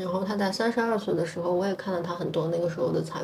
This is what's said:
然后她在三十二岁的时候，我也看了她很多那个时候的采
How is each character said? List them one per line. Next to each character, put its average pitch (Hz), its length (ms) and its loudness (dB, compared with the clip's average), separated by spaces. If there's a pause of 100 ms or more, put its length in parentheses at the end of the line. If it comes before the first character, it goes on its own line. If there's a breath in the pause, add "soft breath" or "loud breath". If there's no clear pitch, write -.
然 180 80 -4
后 185 160 0
她 208 100 0
在 202 160 2
三 226 220 0
十 240 80 2
二 226 180 4
岁 190 160 0
的 165 120 2
时 160 120 -6
候， 175 140 0
我 180 140 2
也 196 80 0
看 190 180 -4
了 175 80 0
她 175 140 -4
很 175 180 -4
多 160 160 0
那 170 100 0
个 175 120 2
时 - 100 -4
候 - 80 2
的 160 140 0
采 - 220 -6